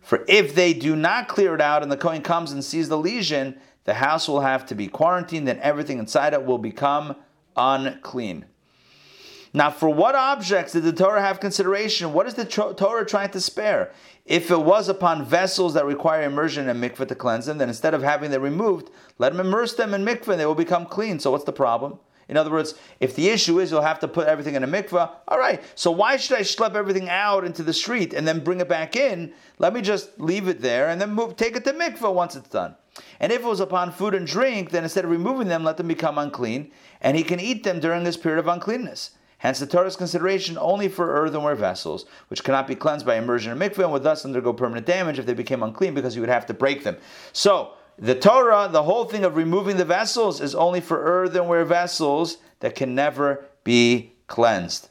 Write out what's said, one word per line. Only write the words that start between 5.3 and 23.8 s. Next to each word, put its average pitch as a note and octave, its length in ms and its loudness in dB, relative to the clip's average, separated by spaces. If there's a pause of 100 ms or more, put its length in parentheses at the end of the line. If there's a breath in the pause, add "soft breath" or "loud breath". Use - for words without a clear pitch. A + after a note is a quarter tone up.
and A#2+ 140 -2
everything C#3+ 380 -2
inside D3 340 0
it C3+ 140 -2
will B2+ 100 2
become C#3+ 600 -4 (380)
unclean." B2+ 920 -2 (1040 loud breath)
Now, D3 180 4
for D#3 200 2
what F#3+ 240 4
objects A3+ 580 0
did E3 120 0
the E3 80 2
Torah G3 280 4
have F#3+ 180 0
consideration? G3 760 -2
What F#3+ 120 4
is B3 60 -8
the A3+ 140 -6
Tro-, G#3 260 -2
Torah G#3+ 320 0
trying G3 280 -2
to F#3+ 80 -6
spare? F3+ 520 -2 (320 loud breath)
If E3+ 260 0
it E3 120 4
was F#3+ 260 4
upon D#3+ 380 0
vessels F3+ 480 2
that D3 100 2
require D#3 380 0
immersion D3 440 -2
in A#2+ 160 -2
a B2 60 -2
mikveh C3 200 -6
to - 60 -4
cleanse B2 300 -2
them, D3+ 140 -6
then C3 100 0
instead A#2+ 240 0
of D3 100 0
having D3 280 0
them C3+ 100 0
removed, D#3+ 480 -2 (300 loud breath)
let C3 140 2
them F#3 140 -2
immerse A3+ 280 0
them A3 180 0
in G3 100 -2
mikveh A#3 260 -2
and F3+ 120 0
they D3+ 60 0
will D#3 80 2
become E3+ 320 0
clean. G3 340 -4
So C#3 100 0
what's C#3+ 140 0
the C#3+ 80 -4
problem? B2 460 0 (280 soft breath)
In - 120 0
other D#3 120 2
words, D#3 240 -2 (260 loud breath)
if - 140 0
the D#3+ 140 2
issue F#3 320 4
is F3+ 100 0
you'll D3+ 120 2